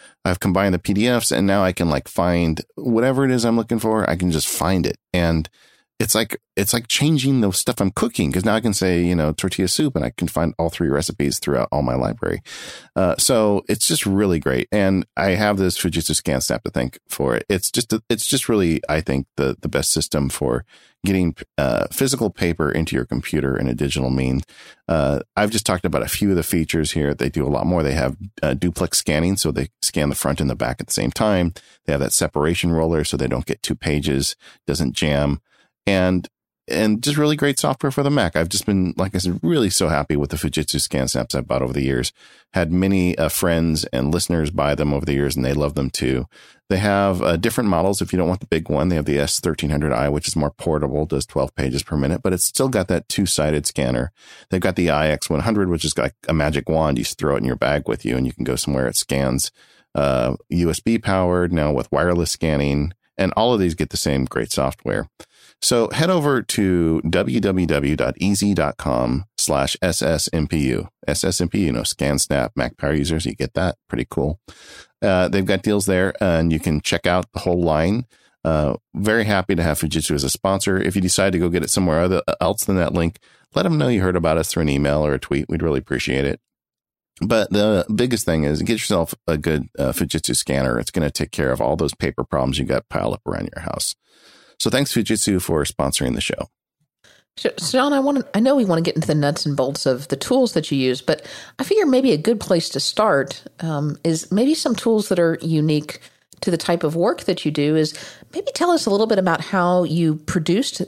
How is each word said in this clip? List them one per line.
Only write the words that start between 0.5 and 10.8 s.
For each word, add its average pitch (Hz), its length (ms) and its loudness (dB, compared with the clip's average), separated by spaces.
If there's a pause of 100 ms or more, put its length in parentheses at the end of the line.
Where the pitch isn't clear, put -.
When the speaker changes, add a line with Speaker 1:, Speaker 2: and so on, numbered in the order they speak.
Speaker 1:
the 90 60 0
P - 140 -2
D 104 140 2
Fs, - 240 0
and 85 160 2
now 98 160 2
I 92 80 2
can, 87 180 0
like, 69 180 0
find 85 540 0 (140)
whatever 127 500 2
it 131 60 2
is 123 120 2
I'm 117 140 2
looking 113 220 -2
for. 110 280 2
I 87 80 2
can 90 160 0
just 78 160 0
find 87 380 0
it. - 120 -4 (160)
And 82 360 0 (500)
it's 110 140 -2
like, - 260 -2 (160)
it's 101 180 0
like 117 140 -4
changing 139 540 2
the 101 100 2
stuff - 300 -2
I'm 98 80 2
cooking, 104 420 0
'cause 92 140 0
now 107 80 2
I 110 60 2
can 107 140 0
say, 90 300 2
you 87 120 2
know, 78 160 2
tortilla 92 360 -2
soup, 151 280 0
and 67 100 0
I 60 60 -2
can - 160 -4
find 80 320 -2
all 82 100 0
three 82 200 -2